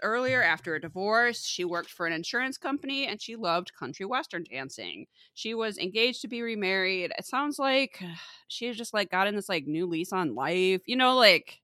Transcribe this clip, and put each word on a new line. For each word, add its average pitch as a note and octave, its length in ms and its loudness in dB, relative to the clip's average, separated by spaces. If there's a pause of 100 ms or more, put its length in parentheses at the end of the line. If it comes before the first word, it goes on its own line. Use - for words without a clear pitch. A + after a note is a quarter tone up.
earlier B3+ 400 2
after E3 320 2
a D3 60 -2
divorce. G#3+ 680 0
She - 180 -4
worked E3+ 240 -4
for - 160 -6
an E3 80 0
insurance B3 460 -4
company, C#4 480 -4
and - 160 -6
she A3+ 140 -10
loved F3 420 -2
country D3 260 -8
western F3 380 -4
dancing. A2+ 640 -10 (280)
She A3 200 -6
was A3 240 -2
engaged A3+ 440 0
to A#3 60 -8
be A#3 140 -6
remarried. F#3+ 720 0
It F#3 100 -6
sounds C#4+ 340 -2
like C4+ 420 0 (240)
<sighs> - 220 -20
she - 180 -6
had A#3+ 100 -4
just, A3+ 160 -10
like, G3+ 180 0
gotten G3 260 2
this, G3 120 -4
like, D#3+ 200 -2
new D#3+ 180 0
lease D#3+ 260 -2
on E3+ 220 0
life. F#3 520 2
You A#3+ 100 -2
know, B3+ 180 6
like, G#3 500 6